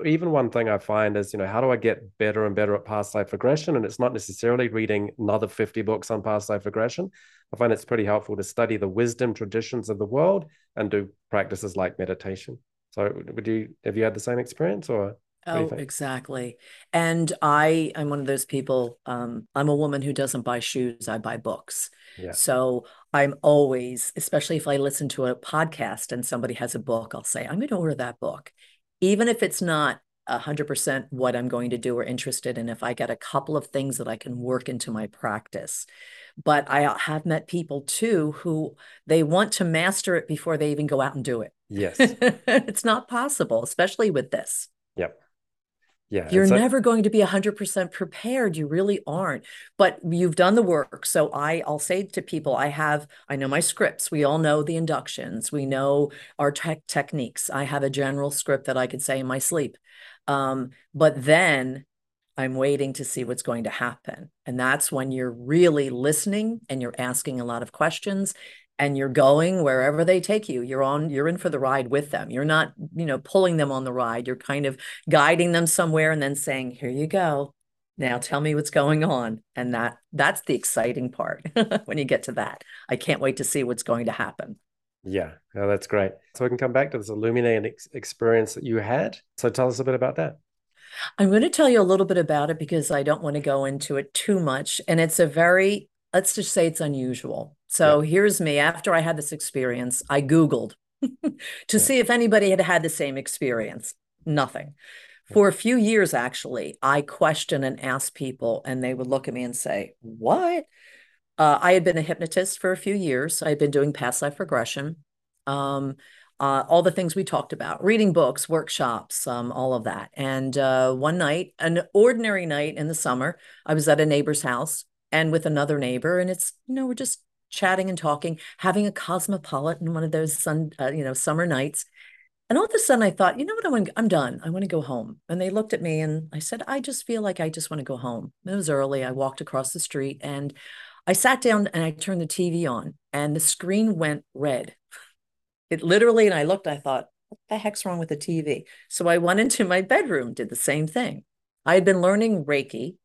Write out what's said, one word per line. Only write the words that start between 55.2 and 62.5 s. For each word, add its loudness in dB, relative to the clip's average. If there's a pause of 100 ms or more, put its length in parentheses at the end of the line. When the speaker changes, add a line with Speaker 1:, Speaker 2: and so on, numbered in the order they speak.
Speaker 2:
We -4
know 2 (280)
our 2
tech-, -6
techniques. -4
I -4
have -2
a 0
general -2
script -2
that -2
I 0
could -8
say -2
in -6
my -4
sleep. -2 (480)
Um, -2 (240)
but 4
then 4 (500)
I'm -2